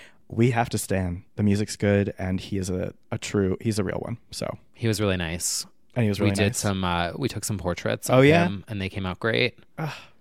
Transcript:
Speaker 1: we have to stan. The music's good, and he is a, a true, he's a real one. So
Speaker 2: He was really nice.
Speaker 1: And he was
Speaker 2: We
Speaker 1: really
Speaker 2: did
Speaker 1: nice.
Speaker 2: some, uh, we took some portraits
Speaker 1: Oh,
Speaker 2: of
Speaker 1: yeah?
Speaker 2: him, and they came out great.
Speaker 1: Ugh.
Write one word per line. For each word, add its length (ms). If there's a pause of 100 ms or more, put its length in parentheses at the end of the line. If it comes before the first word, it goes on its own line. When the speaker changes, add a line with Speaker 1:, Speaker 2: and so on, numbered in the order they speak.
(280)
Speaker 1:
we 240
have 180
to 80
stan. 460 (120)
The 60
music's 340
good, 420
and 220
he 180
is 120
a, 240 (160)
a 80
true, 420
he's 180
a 60
real 140
one. 200 (120)
So 280 (160)
Speaker 2:
He 140
was 120
really 160
nice. 500 (280)
Speaker 1:
And 100
he 40
was 120
Speaker 2:
We 60
Speaker 1:
really 100
Speaker 2:
did 120
Speaker 1:
nice. 100
Speaker 2:
some, 260
uh, 320
we 120
took 160
some 140
portraits 500
Speaker 1:
Oh, 120
Speaker 2:
of 40
Speaker 1:
yeah? 220
Speaker 2:
him, 220
and 120
they 80
came 160
out 160
great. 380 (200)
Speaker 1:
Ugh. 140 (280)